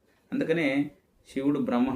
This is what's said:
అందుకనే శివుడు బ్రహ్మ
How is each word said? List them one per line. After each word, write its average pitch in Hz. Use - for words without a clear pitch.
అందుకనే 143
శివుడు 139
బ్రహ్మ 123